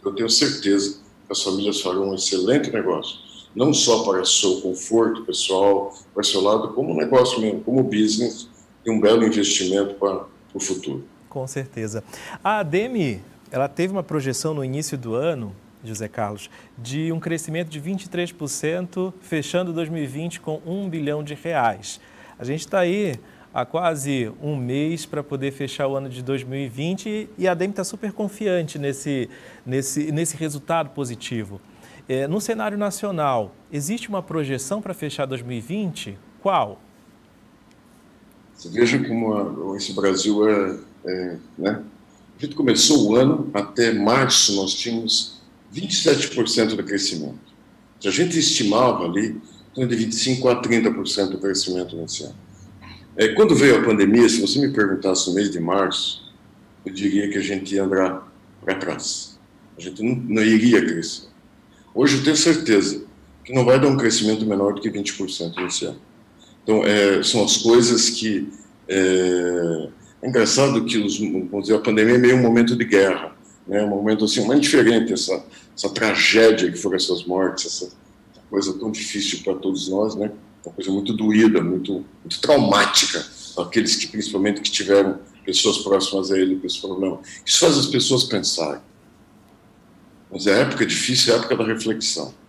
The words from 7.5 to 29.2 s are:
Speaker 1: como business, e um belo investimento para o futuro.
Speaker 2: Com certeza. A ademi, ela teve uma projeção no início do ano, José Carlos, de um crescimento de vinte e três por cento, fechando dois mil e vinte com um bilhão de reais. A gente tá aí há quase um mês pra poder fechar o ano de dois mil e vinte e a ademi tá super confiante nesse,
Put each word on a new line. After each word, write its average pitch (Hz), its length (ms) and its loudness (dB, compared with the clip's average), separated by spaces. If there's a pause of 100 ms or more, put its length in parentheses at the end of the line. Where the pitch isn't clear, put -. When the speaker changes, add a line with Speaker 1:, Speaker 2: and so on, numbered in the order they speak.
Speaker 1:
como 127 200 2
business, 107 640 0 (380)
e 113 40 -2
um 110 100 0
belo 110 240 6
investimento 98 720 0
para 98 300 -2 (300)
o 98 60 -8
futuro. 71 440 -6 (240)
Speaker 2:
Com 131 180 -8
certeza. 113 580 -8 (380)
A 214 180 0
ademi, 175 600 -2 (300)
ela 131 180 -2
teve 185 240 -4
uma 196 100 -4
projeção 147 520 -4
no 143 100 -6
início 143 320 -6
do 117 180 -8
ano, 123 400 -4 (280)
José 110 240 -10
Carlos, 104 420 -8 (300)
de 139 320 -6
um 165 80 -4
crescimento 165 500 -6
de 156 120 -12
vinte 185 240 -8
e - 40 -18
três 175 220 -4
por 156 180 -10
cento, 180 720 -6
fechando 170 520 -4
dois 165 160 -4
mil 160 160 -6
e - 20 -6
vinte 156 340 -8
com 156 240 -8
um 190 240 -6
bilhão 151 360 -4
de 147 100 -12
reais. 120 680 -2 (380)
A - 60 -12
gente 147 220 -6
tá 196 140 0
aí 180 340 0 (400)
há 127 100 -2
quase 143 680 -2 (100)
um 147 140 -4
mês 143 500 -4
pra 151 160 -8
poder 139 300 -6
fechar 135 340 -6
o 135 80 -2
ano 135 140 -6
de 127 140 -12
dois 131 200 -4
mil 127 160 -10
e 135 100 -6
vinte 190 600 -6 (100)
e 180 80 0
a 180 60 2
ademi 180 200 -2
tá 202 120 -6
super 208 280 -10
confiante 190 680 -4
nesse, 139 500 -4 (360)